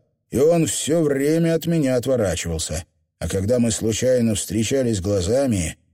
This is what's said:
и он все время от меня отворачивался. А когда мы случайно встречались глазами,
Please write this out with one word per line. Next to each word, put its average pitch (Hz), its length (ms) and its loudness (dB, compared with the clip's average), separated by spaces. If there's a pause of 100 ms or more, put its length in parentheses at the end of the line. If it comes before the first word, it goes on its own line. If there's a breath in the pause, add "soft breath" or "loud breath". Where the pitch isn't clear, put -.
(320)
и - 60 -2
он 160 280 4
все 165 360 -2
время 156 540 2
от 160 100 -4
меня 147 320 0
отворачивался. 92 880 -2 (340)
А 85 100 -6
когда 98 300 0
мы 117 120 2
случайно 113 640 0
встречались 113 640 -2
глазами, 101 760 0 (160)